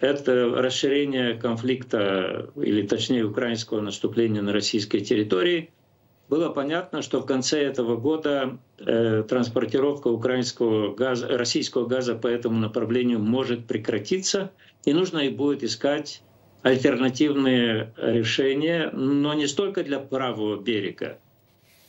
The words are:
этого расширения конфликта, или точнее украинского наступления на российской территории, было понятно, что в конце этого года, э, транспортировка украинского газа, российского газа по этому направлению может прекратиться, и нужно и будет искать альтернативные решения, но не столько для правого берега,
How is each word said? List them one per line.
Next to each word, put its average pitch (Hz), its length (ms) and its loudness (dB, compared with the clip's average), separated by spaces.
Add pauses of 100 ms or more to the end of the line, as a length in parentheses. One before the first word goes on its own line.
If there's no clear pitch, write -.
этого 127 640 2
расширения 131 720 0
конфликта, 113 1200 -2
или 104 300 2
точнее 117 380 0
украинского 113 560 -2
наступления 104 640 0
на 101 100 0
российской 104 480 0
территории, 170 720 2 (580)
было 151 220 0
понятно, 151 520 -4
что 131 180 -2
в - 60 -10
конце 139 360 0
этого 127 340 0
года, 143 600 -2 (200)
э, 113 500 2
транспортировка 127 800 0
украинского 117 840 0
газа, 123 320 -2 (100)
российского 123 500 -2
газа 120 280 -2
по 117 140 -4
этому 120 300 0
направлению 117 600 0
может 117 480 0
прекратиться, 190 840 -2 (320)
и 143 80 4
нужно 175 280 2
и 135 100 0
будет 131 340 -2
искать 143 580 -4 (420)
альтернативные 127 1300 2
решения, 135 960 0
но 143 420 0
не 147 140 0
столько 190 340 -2
для 139 160 -4
правого 107 580 -2
берега, 101 640 -4 (720)